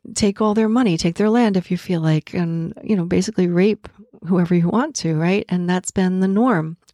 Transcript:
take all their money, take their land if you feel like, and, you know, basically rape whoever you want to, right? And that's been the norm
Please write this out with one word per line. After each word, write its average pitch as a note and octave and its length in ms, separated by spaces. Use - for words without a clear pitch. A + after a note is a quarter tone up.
take G3+ 280
all G#3+ 120
their A3 160
money, A3 280
take E3+ 180
their G#3+ 140
land A3 280
if F3+ 140
you F3+ 60
feel E3+ 240
like, D#3 320
and, E3 400
you A3 120
know, F3 100
basically F#3 420
rape F#3 420
whoever F3 280
you E3+ 160
want C#4 260
to, E3 200
right? F3 340
And F3 200
that's F3+ 220
been F#3 280
the F#3+ 80
norm F#3+ 500